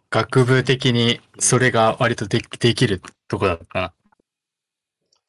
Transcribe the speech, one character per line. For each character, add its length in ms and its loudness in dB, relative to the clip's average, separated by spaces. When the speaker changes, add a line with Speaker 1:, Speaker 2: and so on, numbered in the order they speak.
Speaker 1:
学 380 0
部 180 2
的 300 0
に 260 0
そ 200 2
れ 120 2
が 300 2
割 160 0
と 100 -6
で-、 120 -2
Speaker 2:
う 20 -4
ん。 40 -8
Speaker 1:
で 140 2
き 140 0
る 160 -4
と 100 -6
こ 80 -2
だ 100 -2
っ 20 -10
た 100 -6
な。 140 -8